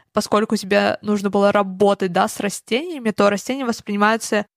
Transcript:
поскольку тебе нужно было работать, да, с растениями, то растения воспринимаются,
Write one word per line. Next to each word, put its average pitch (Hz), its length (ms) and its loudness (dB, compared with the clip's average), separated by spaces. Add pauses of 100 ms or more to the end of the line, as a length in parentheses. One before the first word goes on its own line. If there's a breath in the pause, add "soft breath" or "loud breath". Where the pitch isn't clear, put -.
(140 loud breath)
поскольку 214 420 0
тебе 202 460 0
нужно 208 280 -2
было 202 220 4
работать, 196 600 2
да, 190 160 2
с - 120 -10
растениями, 240 720 -4
то 202 180 4
растения 254 360 -4
воспринимаются, 214 800 -2 (100)